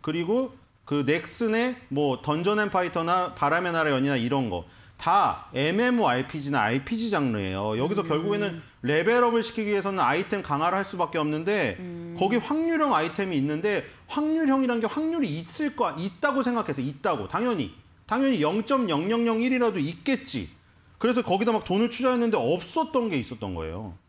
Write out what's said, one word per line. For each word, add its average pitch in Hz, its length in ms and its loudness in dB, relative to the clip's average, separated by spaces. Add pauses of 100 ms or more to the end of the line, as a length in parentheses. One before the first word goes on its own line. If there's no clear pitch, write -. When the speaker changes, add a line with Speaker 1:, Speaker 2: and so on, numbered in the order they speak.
Speaker 1:
그리고 180 520 -2 (320)
그 143 220 0
넥슨의 226 680 0 (140)
뭐 143 320 0
던전 175 380 0
앤 208 100 0
파이터나 175 640 0
바람의 170 400 2
나라 160 160 2
연이나 139 280 2
이런 120 340 0
거 85 160 -4 (320)
다 170 540 2
엠엠오알피지나 147 1080 0
아이피지 135 480 0
장르예요. 107 680 0
여기서 175 240 0
Speaker 2:
음. 170 80 -4
Speaker 1:
결국에는 180 520 -2 (200)
레벨업을 226 600 2
시키기 214 260 -4
위해서는 196 320 0
아이템 175 420 0
강화를 160 340 0
할 196 60 0
수밖에 170 340 -2
없는데, 156 640 0
Speaker 2:
음. 170 400 -10
Speaker 1:
거기 247 160 2
확률형 311 580 2
아이템이 170 440 0
있는데, 151 480 0 (220)
확률형이란 277 760 2
게 220 60 0
확률이 294 520 -2
있을 277 380 -6
거, 180 160 0
있다고 214 500 -2
생각해서, 214 380 -2
있다고. 143 480 -2
당연히, 190 440 -2 (320)
당연히 254 360 2
영점영영영일이라도 226 1400 2
있겠지. 165 680 -2 (480)
그래서 240 240 2
거기다 214 320 2
막 214 100 0
돈을 208 240 2
투자했는데 233 480 2
없었던 220 760 0
게 170 80 -2
있었던 107 380 -6
거예요. 85 380 -8 (160)